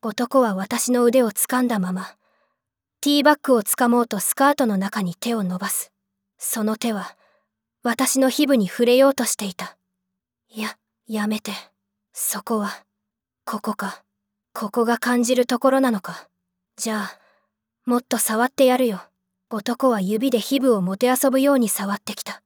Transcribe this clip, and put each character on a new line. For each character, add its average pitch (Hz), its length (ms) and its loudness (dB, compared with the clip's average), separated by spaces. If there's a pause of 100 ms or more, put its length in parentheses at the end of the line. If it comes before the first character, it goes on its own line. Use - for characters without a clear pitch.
男 240 400 0
は 214 120 0
私 226 380 -2
の 240 120 4
腕 240 180 6
を 220 100 0
掴 - 300 -2
ん 247 40 0
だ 233 120 -2
ま 185 140 -2
ま、 190 220 -10 (880)
テ 285 100 0
ィ 285 100 4
ー 262 40 0
バ 294 120 6
ッ - 60 -18
グ 269 140 2
を 214 60 2
掴 - 260 0
も 240 140 4
う 233 40 0
と 202 140 -6
ス - 140 -4
カ 277 160 2
ー 285 40 2
ト 277 120 0
の 208 100 0
中 196 240 -4
に 175 140 -4
手 240 200 -4
を 220 80 -2
伸 180 160 -4
ば 190 120 -6
す。 - 220 -8 (440)
そ - 260 -6
の 214 140 0
手 233 160 -4
は、 196 240 -8 (680)
私 262 380 0
の 262 80 4
皮 294 160 2
膚 277 100 4
に 208 140 2
触 - 180 0
れ 247 100 6
よ 269 140 6
う 277 40 0
と 247 100 -4
し - 100 -2
て - 100 -10
い 190 100 -6
た。 - 220 -12 (800)
「や、 214 240 -8 (280)
や 214 200 -2
め 214 140 -2
て。 208 120 -10 (600)
そ - 300 -6
こ 226 160 -2
は、 - 260 -6 (600)
こ - 160 -8
こ 220 140 -4
か。 - 300 -10 (480)
こ - 180 -8
こ 233 140 0
が 226 140 0
感 247 240 0
じ 240 140 2
る 247 100 2
と 247 140 -2
こ 269 100 4
ろ 269 100 4
な 262 120 2
の 202 80 -2
か。 - 280 -16 (480)
じ - 140 -6
ゃ 214 140 -4
あ、 - 140 -14 (680)
も 240 120 2
っ 247 40 -2
と 247 160 -2
触 220 260 0
っ 247 60 0
て 269 160 4
や 254 100 4
る 254 120 2
よ。」 190 120 -4 (500)
男 233 380 -2
は 220 120 2
指 214 300 0
で 240 100 0
皮 269 160 -2
膚 254 180 4
を 196 80 0
も 185 140 -2
て 247 140 2
あ 254 60 0
そ 277 140 2
ぶ 262 100 2
よ 277 140 4
う 269 40 2
に 226 100 2
触 202 260 -4
っ - 60 -10
て - 140 -12
き - 100 -14
た。 - 220 -12